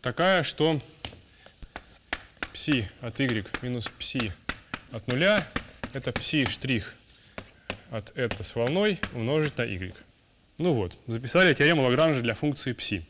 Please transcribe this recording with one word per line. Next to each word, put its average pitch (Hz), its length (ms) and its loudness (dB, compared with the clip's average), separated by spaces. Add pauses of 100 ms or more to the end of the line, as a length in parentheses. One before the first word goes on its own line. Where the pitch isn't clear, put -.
такая, 170 420 2
что 151 360 2 (1700)
«пси 123 340 0 (140)
от 117 180 -10
y» 113 260 2 (160)
минус 123 280 -4 (100)
«пси 113 320 -4 (600)
от 110 160 -8
нуля» — 170 400 2 (440)
это 131 200 -4
пси 143 340 0
штрих - 480 -2 (960)
от 110 260 -10
«это 113 280 -4
с - 120 -12
волной» 170 440 2 (140)
умножить 139 440 0
на 120 60 0
«y». 92 300 -6 (680)
Ну 170 140 2
вот, 98 240 -2 (100)
записали 131 460 4
теорему 147 300 6
Лагранжа 131 380 4
для 117 140 0
функции 139 380 -2
пси. 87 360 -6